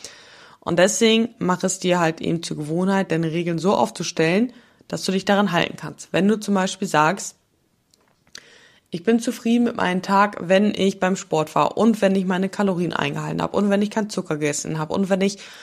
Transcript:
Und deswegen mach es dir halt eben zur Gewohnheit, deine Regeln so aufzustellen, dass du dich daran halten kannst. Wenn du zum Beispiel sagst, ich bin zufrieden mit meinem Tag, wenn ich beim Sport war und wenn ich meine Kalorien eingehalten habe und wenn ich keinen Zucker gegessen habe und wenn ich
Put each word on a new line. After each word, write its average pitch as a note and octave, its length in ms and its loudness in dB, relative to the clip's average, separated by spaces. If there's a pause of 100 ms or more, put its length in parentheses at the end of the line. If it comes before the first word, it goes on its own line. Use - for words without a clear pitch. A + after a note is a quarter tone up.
(600)
Und E3+ 200 -2
deswegen A3 580 2
mach F3+ 240 -2
es F#3+ 160 -2
dir F3+ 220 0
halt E3 200 0
eben E3 220 -4
zur D#3 160 -8
Gewohnheit, F#3 540 -2
deine E3 200 -2
Regeln E3+ 280 -2
so F#3+ 160 2
aufzustellen, F3+ 760 0 (360)
dass - 160 -8
du F#3+ 80 -2
dich F#3+ 140 -2
daran G3+ 260 2
halten E3 260 0
kannst. - 340 -16
Wenn F#3 160 2
du A3 120 2
zum G3+ 140 -4
Beispiel F#3+ 340 -2
sagst, D#3+ 480 0 (1600)
ich E3+ 120 -8
bin A3+ 160 2
zufrieden A#3 460 0
mit - 100 -2
meinem F3+ 260 0
Tag, G3+ 400 2
wenn F#3+ 340 4
ich G3 240 0
beim F#3 160 0
Sport D#3 400 -2
war D3+ 220 2
und G#3+ 240 2
wenn F#3+ 140 4
ich F#3+ 100 0
meine F#3+ 240 -2
Kalorien F3+ 440 -2
eingehalten D3+ 480 -4
habe - 160 -2
und G3+ 120 2
wenn G3+ 120 2
ich G#3 80 -2
keinen G#3+ 200 -4
Zucker E3 260 -6
gegessen D3+ 420 -4
habe D#3 160 -4
und F#3+ 160 0
wenn F#3+ 120 2
ich G3+ 180 0 (240)